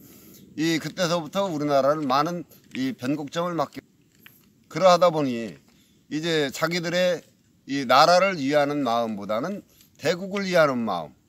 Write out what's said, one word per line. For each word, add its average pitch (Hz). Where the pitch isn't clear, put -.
이 160
그때서부터 170
우리나라는 147
많은 156
이 131
변곡점을 151
맞게 151
그러하다 180
보니 117
이제 156
자기들의 175
이 139
나라를 175
위하는 143
마음보다는 117
대국을 190
위하는 156
마음, 90